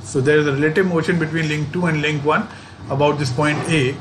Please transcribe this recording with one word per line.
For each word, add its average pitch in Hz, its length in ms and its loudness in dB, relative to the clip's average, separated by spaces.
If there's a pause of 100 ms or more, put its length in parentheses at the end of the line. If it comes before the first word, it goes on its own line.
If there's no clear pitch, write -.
So - 180 -2
there 147 160 4
is 151 100 4
a 143 60 0
relative 156 320 2
motion 170 340 0
between 156 280 -2
link 151 260 -4
two 175 140 0
and 156 140 0
link 151 220 -2
one 160 240 0 (420)
about 143 300 2
this 139 120 0
point 147 260 0 (120)
A. 139 320 2